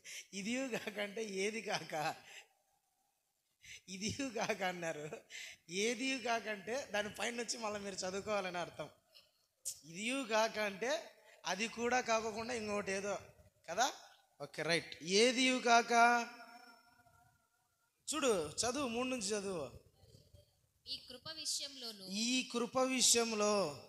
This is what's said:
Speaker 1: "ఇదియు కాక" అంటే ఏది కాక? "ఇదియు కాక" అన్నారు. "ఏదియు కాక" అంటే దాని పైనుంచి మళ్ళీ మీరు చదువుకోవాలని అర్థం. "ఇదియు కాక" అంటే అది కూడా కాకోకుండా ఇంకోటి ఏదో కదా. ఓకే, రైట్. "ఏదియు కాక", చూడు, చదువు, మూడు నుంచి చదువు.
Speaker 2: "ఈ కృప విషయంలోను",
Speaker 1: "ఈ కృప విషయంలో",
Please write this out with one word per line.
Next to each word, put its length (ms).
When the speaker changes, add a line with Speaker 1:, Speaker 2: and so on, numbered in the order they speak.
Speaker 1:
"ఇదియు 340
కాక" 320
అంటే 240
ఏది 380
కాక? 540
"ఇదియు 400
కాక" 320
అన్నారు. 480
"ఏదియు 480
కాక" 300
అంటే 440
దాని 180
పైనుంచి 480
మళ్ళీ 220
మీరు 160
చదువుకోవాలని 600
అర్థం. 320
"ఇదియు 380
కాక" 360
అంటే 520
అది 220
కూడా 340
కాకోకుండా 520
ఇంకోటి 380
ఏదో 260
కదా. 240
ఓకే, 200
రైట్. 400
"ఏదియు 560
కాక", 680
చూడు, 360
చదువు, 380
మూడు 200
నుంచి 200
చదువు. 600
Speaker 2:
"ఈ 100
కృప 320
విషయంలోను", 760
Speaker 1:
"ఈ 500
కృప 260
విషయంలో", 1080